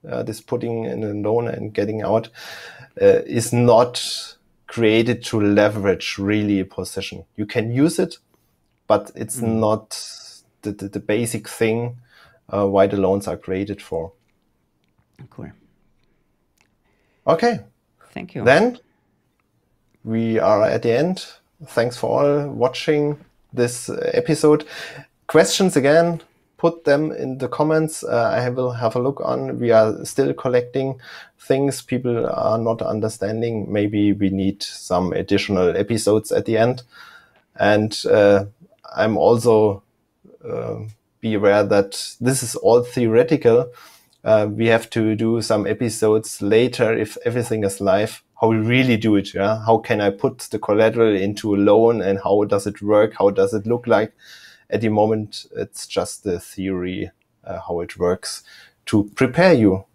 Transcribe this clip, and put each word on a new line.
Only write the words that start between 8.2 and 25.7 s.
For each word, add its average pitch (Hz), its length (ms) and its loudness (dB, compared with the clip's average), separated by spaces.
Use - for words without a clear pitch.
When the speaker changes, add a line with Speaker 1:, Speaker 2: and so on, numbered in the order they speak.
Speaker 1:
but 104 280 0
it's 107 260 -10
Speaker 2:
Mm. 113 200 0
Speaker 1:
not 107 520 -2
the, 104 100 -6
the, 101 160 -12
the 101 120 -10
basic 113 480 -4
thing, 117 500 -2
uh, 101 180 -2
why 98 200 4
the 101 100 -2
loans 98 320 0
are 80 80 -6
created 98 460 -6
for. 80 300 -8
Speaker 2:
Cool. - 200 -18
Speaker 1:
Okay. 214 340 0
Speaker 2:
Thank - 200 -14
you. 117 100 -6
Speaker 1:
Then 190 340 4
we 113 340 0
are 104 240 4
at 113 200 0
the 117 100 2
end. 165 340 0
Thanks 120 300 -2
for - 140 -4
all 143 380 0
watching 147 680 0
this, 120 360 -4
uh, - 240 -4
episode. 151 520 2
Questions 185 500 2